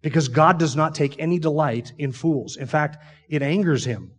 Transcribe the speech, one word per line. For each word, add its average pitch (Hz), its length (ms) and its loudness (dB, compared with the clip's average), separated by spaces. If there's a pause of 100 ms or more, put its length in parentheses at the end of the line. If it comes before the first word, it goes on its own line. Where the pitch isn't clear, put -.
Because 147 260 0
God 156 300 6
does 151 180 0
not 156 200 0
take 139 240 -2
any 170 180 0
delight 147 640 -2
in 139 120 -4
fools. 139 460 -2
In 139 80 -10
fact, 151 320 -2 (320)
it 147 140 -2
angers 156 420 0
him 107 340 -6